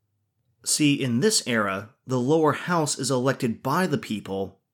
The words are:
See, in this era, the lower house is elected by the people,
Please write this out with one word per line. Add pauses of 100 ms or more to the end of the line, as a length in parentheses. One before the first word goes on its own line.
(640)
See,
in
this
era, (160)
the
lower
house
is
elected
by
the
people, (140)